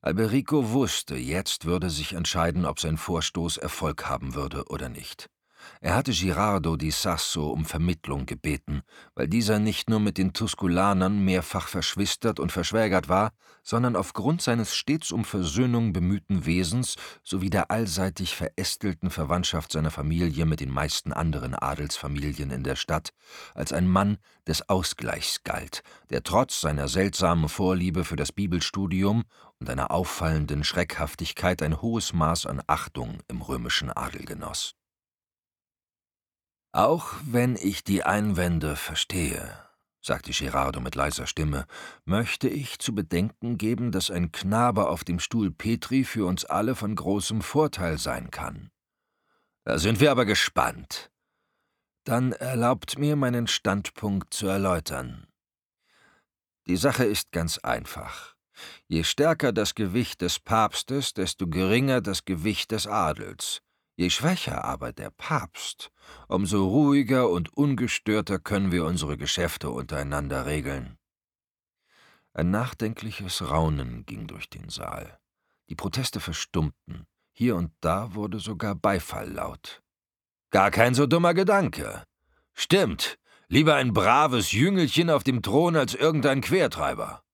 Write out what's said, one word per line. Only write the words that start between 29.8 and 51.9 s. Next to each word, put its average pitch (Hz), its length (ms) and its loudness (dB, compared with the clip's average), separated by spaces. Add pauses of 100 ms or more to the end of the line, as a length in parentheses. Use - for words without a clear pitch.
auffallenden 78 720 0
Schreckhaftigkeit - 1000 -2
ein 78 220 0
hohes 113 300 -2
Maß 82 340 2
an 67 180 -6
Achtung 67 640 -4
im 62 160 -8
römischen - 480 -2
Adel - 340 -8
genoss. - 480 -8 (2000)
„Auch 135 420 2 (100)
wenn 120 320 2
ich 95 260 -2
die 98 200 2
Einwände 87 760 2
verstehe“, - 840 -4 (400)
sagte - 320 -4
Girardo 67 480 -2
mit 64 160 -6
leiser 69 320 -2
Stimme, 73 380 -2 (400)
„möchte 110 420 0
ich - 320 -4
zu 123 160 -2
bedenken 104 600 -2
geben, 117 340 -2
dass 92 180 -2
ein 87 220 -2
Knabe 107 560 2
auf 85 160 -4
dem 87 160 -2
Stuhl 104 320 0
Petri 123 540 0
für 110 200 -2
uns 90 200 0
alle 110 300 0
von 107 200 -4
großem 104 460 -2
Vorteil 95 560 0
sein 62 340 -6
kann. - 400 -10 (920)
Da 65 140 2
sind 104 200 2
wir 143 120 8
aber 127 120 4
gespannt. 64 880 0 (960)